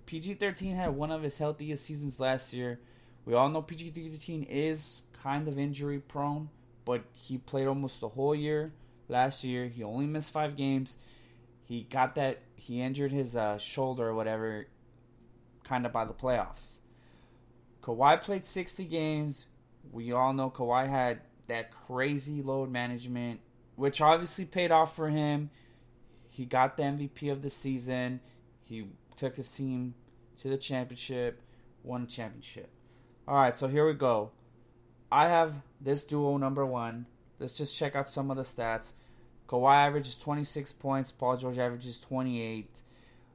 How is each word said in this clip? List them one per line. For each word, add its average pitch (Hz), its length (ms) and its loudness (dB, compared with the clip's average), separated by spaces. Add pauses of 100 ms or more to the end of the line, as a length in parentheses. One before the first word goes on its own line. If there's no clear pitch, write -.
P 165 140 -8
G 185 160 -6
thirteen 190 400 -2
had 175 220 0
one 151 160 -2
of 156 100 -4
his 147 160 -4
healthiest 151 460 -4
seasons 143 340 -8
last 131 340 0
year. 123 280 -4 (440)
We 117 100 0
all 131 140 8
know 156 140 0
P 160 140 -10
G 165 140 -10
thirteen 160 520 -8
is 156 600 -2 (200)
kind 143 240 -2
of 139 140 -4
injury 143 400 -4
prone, 147 500 -4 (340)
but 120 200 0 (100)
he - 240 -8
played 135 300 0
almost 135 320 -2
the 113 100 -4
whole 135 240 2
year 151 380 0 (360)
last 131 360 2
year. 123 240 -2
He 117 160 -10
only 120 220 -4
missed 151 260 -4
five 151 240 -2
games. 135 420 0 (640)
He 120 220 -8
got 127 320 0
that, 135 260 0 (140)
he 123 260 -6
injured 135 300 -2
his, 123 240 -2
uh, 104 220 2
shoulder 123 500 -2
or 110 60 -2
whatever, 110 520 -2 (960)
kinda 123 240 -2
by 117 160 0
the 110 80 -8
playoffs. - 640 -2 (1040)
Kawhi 135 400 6
played 196 240 -4
sixty 185 400 -8
games. 156 640 -2 (460)
We 117 180 -6
all 127 220 4
know 135 180 0
Kawhi 127 380 2
had 127 340 0 (240)
that 113 240 -6
crazy 139 720 -2
load 135 280 -2
management, 123 680 -4 (360)
which 139 260 0
obviously 170 420 6
paid 175 260 2
off 160 240 6
for 156 140 -2
him. 147 400 2 (800)
He - 160 -10
got 127 320 4
the 151 80 0
M 143 140 0
V 143 100 -4
P 143 200 -6
of 139 120 0
the 139 80 -4
season. 127 720 -4 (420)
He 110 260 -10 (280)
took - 200 -4
his 131 140 -10
team 127 440 -4 (440)
to 135 100 -8
the 135 100 0
championship, 123 800 -4 (420)
won 123 200 -6
a 117 40 -6
championship. 113 640 -12 (560)
All 139 100 2
right, 127 200 6
so 135 120 -2
here 147 180 4
we 156 80 4
go. 117 380 2 (800)
I 151 180 8
have 160 340 4 (180)
this 139 240 0
duo 143 320 2
number 139 300 2
one. 120 400 -4 (320)
Let's 123 160 -8
just 143 220 -6
check 139 200 -2
out 139 140 -2
some 139 200 -2
of 131 60 -2
the 131 60 -4
stats. 113 500 -4 (560)
Kawhi 139 380 8
averages 143 320 0
twenty-six 147 540 -4
points. 135 380 -2
Paul 127 280 2
George 127 200 -4
averages 123 400 -2
twenty-eight. 117 840 -4 (520)